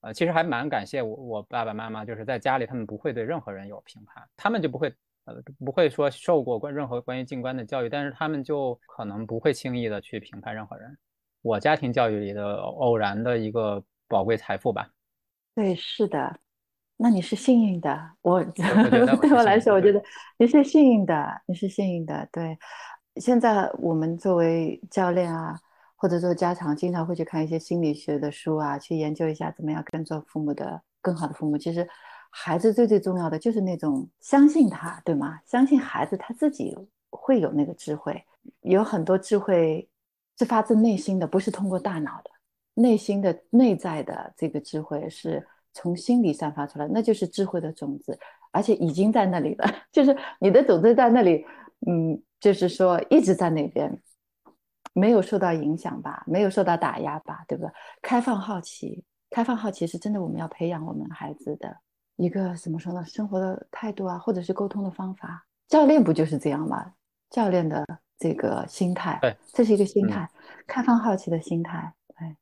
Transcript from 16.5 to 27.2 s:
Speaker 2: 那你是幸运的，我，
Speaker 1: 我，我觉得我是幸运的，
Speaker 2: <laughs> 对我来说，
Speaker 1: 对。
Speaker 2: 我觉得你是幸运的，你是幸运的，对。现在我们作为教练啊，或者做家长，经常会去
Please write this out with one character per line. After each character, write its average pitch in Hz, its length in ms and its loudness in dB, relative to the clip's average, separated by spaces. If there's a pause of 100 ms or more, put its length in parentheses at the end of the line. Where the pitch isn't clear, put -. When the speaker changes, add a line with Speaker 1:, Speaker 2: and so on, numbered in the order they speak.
Speaker 2:
那 233 140 4
你 190 100 4
是 170 140 -4
幸 240 300 4
运 185 160 0
的， 156 320 -6 (100)
我， 175 120 4
Speaker 1:
我， 185 40 4
我 165 60 0
觉 - 200 -6
得 196 120 2
我 220 80 8
是 - 60 2
幸 247 100 6
运 247 60 6
的， 262 100 4
Speaker 2:
<laughs> - 40 0
对 285 120 6
我 240 100 8
来 208 160 6
说， 226 140 4
Speaker 1:
对。 - 20 6
Speaker 2:
我 190 60 6
觉 196 120 6
得 202 120 0 (340)
你 233 80 6
是 285 160 6
幸 277 300 8
运 208 120 4
的， 156 420 -2
你 180 80 -4
是 190 140 -4
幸 190 240 -2
运 165 140 -4
的， 151 240 -8
对。 165 260 -6 (600)
现 240 220 2
在 220 300 2 (100)
我 170 140 -2
们 160 240 0
作 185 200 0
为 165 440 0 (100)
教 185 200 0
练 175 240 0
啊， 160 240 -8 (380)
或 190 120 -2
者 170 120 0
做 175 120 0
家 175 220 0
长， 170 200 -4
经 180 180 -4
常 170 120 -4
会 175 80 -4
去 165 120 -4